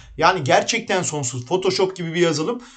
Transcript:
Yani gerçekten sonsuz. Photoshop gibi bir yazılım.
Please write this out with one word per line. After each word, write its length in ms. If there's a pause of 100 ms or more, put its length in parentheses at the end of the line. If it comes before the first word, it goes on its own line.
(180)
Yani 260
gerçekten 580
sonsuz. 440
Photoshop 500
gibi 180
bir 60
yazılım. 440 (140)